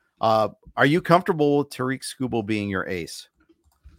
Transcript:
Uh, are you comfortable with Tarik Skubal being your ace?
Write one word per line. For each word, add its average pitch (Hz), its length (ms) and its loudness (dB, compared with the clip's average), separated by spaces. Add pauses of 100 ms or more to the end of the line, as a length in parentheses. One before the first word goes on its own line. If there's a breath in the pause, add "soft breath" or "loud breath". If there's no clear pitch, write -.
(200)
Uh, 110 280 2 (280)
are 123 100 4
you 156 140 4
comfortable 160 580 2
with 143 120 -2
Tarik 127 320 -6
Skubal 120 420 -4
being 104 240 -2
your 95 200 -2
ace? 85 400 -8 (720)